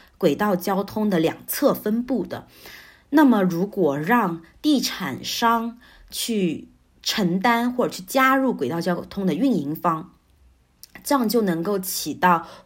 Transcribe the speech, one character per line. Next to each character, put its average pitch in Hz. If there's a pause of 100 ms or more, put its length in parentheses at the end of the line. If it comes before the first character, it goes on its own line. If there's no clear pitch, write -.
(180)
轨 147
道 208
交 190
通 214
的 185
两 156
侧 269
分 220
布 247
的。 - (640)
那 302
么 226
如 175
果 147
让 175 (200)
地 302
产 -
商 233 (320)
去 196 (340)
承 185
担 240
或 240
者 -
去 185
加 262
入 269
轨 139
道 165
交 175
通 -
的 170
运 247
营 151
方， 165 (920)
这 -
样 240
就 233
能 175
够 202
起 160
到 180 (200)